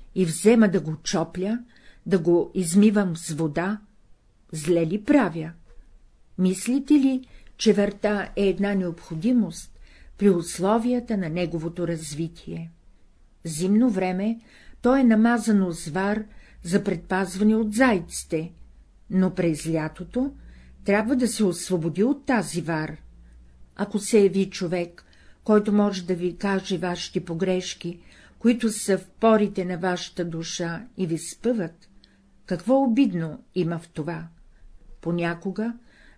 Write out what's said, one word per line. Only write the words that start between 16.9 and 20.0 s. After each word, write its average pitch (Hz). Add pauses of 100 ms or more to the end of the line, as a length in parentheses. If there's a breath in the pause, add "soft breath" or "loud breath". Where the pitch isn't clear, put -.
от 214
зайците, 180 (560)
но 185
през 160
лятото 170 (520 soft breath)